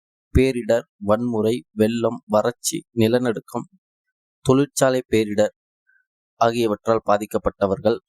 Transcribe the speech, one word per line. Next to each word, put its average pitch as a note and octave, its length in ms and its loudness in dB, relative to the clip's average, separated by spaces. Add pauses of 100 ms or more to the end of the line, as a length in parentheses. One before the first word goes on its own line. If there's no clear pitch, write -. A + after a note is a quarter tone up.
(340)
பேரிடர், A#2+ 500 0 (180)
வன்முறை, A2 520 0 (180)
வெள்ளம், A2+ 540 -2
வறட்சி, G#2+ 520 -2 (140)
நிலநடுக்கம், A#2 760 -2 (760)
தொழிற்சாலை C3+ 640 2
பேரிடர் G#2 460 0 (840)
ஆகியவற்றால் A2+ 680 0
பாதிக்கப்பட்டவர்கள் G2+ 920 -2 (100)